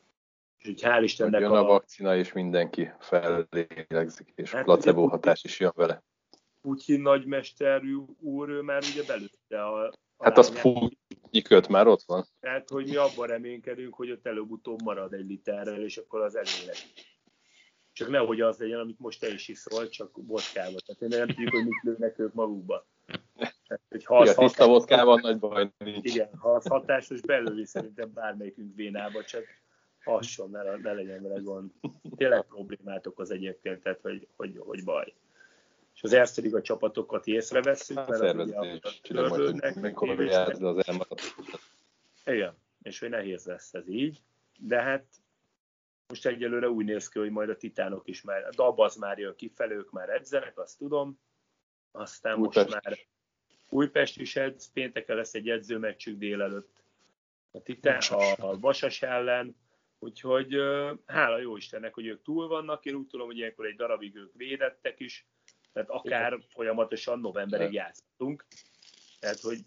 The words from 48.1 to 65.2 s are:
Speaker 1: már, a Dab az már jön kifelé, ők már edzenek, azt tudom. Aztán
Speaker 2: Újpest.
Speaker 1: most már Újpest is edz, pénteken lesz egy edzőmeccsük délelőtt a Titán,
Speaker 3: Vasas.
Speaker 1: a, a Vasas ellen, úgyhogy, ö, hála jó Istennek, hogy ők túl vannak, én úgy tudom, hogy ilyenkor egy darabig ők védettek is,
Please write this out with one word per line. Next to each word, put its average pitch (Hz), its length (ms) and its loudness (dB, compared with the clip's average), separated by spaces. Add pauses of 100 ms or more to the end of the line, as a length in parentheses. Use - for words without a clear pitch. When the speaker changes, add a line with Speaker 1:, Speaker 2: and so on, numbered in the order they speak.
Speaker 1:
már, 98 220 -6
a - 120 -12
Dab 127 240 2
az 104 160 4
már 101 240 -8
jön 98 160 -10
kifelé, 113 380 -8
ők 101 180 -10
már 92 180 -10
edzenek, 123 480 -6
azt - 200 -14
tudom. 143 420 -6 (720)
Aztán 107 460 -6
Speaker 2:
Újpest. 107 320 2
Speaker 1:
most 104 140 -6
már 104 140 -8 (720)
Újpest 139 500 0
is 127 160 -10
edz, 135 380 -6
pénteken 117 420 -6
lesz 113 180 -6
egy 110 160 -8
edzőmeccsük 110 680 -6
délelőtt 101 640 -8 (680)
a - 100 -18
Titán, 131 340 0
Speaker 3:
Vasas. 101 440 2
Speaker 1:
a, 95 100 -6
a 98 100 -4
Vasas 135 420 0
ellen, 123 540 -2 (440)
úgyhogy, 131 540 -2
ö, 139 380 -2 (140)
hála 135 340 0
jó 120 180 -8
Istennek, 110 360 -14
hogy 113 120 -12
ők 107 180 -10
túl 160 240 -4
vannak, 156 380 -6
én 139 100 -8
úgy 135 120 -10
tudom, 123 180 -12
hogy 117 120 -12
ilyenkor 113 280 -8
egy 107 100 -8
darabig 107 400 -6
ők 101 180 -20
védettek 131 640 -8
is, - 280 -16 (460)